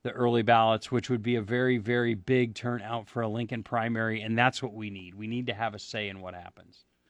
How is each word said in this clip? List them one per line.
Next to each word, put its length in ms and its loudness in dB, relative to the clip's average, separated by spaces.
the 80 -4
early 320 2
ballots, 500 4
which 180 0
would 120 0
be 140 0
a 60 0
very, 360 2
very 360 0
big 400 2
turnout 540 -6
for 140 -4
a 60 0
Lincoln 340 -4
primary, 600 0
and 160 0
that's 240 4
what 120 -4
we 160 -8
need. 240 -12
We 120 -10
need 200 -4
to 80 -2
have 200 -2
a 40 -12
say 300 -6
in 120 -10
what 140 -10
happens. 500 -20